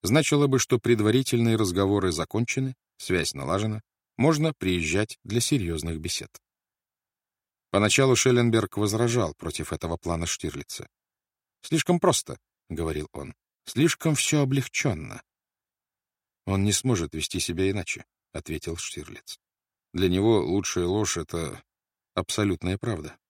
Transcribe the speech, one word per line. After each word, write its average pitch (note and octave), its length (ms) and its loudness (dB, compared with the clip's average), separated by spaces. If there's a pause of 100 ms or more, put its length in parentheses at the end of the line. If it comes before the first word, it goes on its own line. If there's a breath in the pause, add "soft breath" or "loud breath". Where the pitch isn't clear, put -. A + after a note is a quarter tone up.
значила C#3+ 440 4
бы, C3 120 4
что B2 200 2
предварительные A#2 760 2
разговоры G2 560 2
закончены, A#2+ 640 -2 (220)
связь F2 380 -2
налажена, G2 460 -4 (360)
можно D#3 380 2
приезжать F2 720 -2
для A#2 160 0
серьезных E2 600 -2
бесед. - 300 -8 (1400)
Поначалу A2+ 460 4
Шелленберг A#2 640 2
возражал G#2+ 560 0
против - 380 -8
этого E2 240 -6
плана E2 300 -4
Штирлица. - 600 -8 (760)
«Слишком E3 380 2
просто», — - 380 0 (320)
говорил D#2+ 420 -4
он, — - 220 -12 (320)
«слишком D#3 480 2
все D3 280 2
облегченно». C3 800 -2 (1200)
«Он G2 180 2
не G#2 80 2
сможет F#2 400 0
вести D#2+ 280 -4
себя F#2+ 300 0
иначе», — - 360 -6 (260)
ответил D#2+ 440 -8
Штирлиц. - 640 -12 (540)
«Для F#2 160 2
него G2 320 4
лучшая F2+ 460 -2
ложь — G2 320 0
это E2 440 -8 (520)
абсолютная F#2 640 -2
правда. E2+ 400 -8 (120)